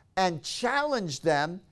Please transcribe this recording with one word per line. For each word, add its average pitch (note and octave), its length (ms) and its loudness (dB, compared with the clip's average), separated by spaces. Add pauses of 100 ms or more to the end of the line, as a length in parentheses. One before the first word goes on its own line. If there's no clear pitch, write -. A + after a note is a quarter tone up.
(160)
and F3+ 260 0
challenge B3 800 -2
them D#3+ 400 2 (120)